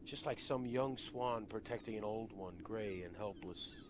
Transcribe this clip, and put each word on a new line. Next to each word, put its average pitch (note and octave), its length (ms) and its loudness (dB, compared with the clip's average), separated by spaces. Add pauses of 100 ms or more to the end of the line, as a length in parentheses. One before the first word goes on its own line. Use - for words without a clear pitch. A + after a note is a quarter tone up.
Just - 220 -4
like C3 140 2
some B2+ 260 4
young B2+ 320 4
swan A#2+ 480 2
protecting A2 500 -2
an G#2 80 0
old A2 280 0
one, F#2+ 220 -4 (100)
gray G#2 380 0
and F2 140 -6
helpless. F#2 580 -4 (160)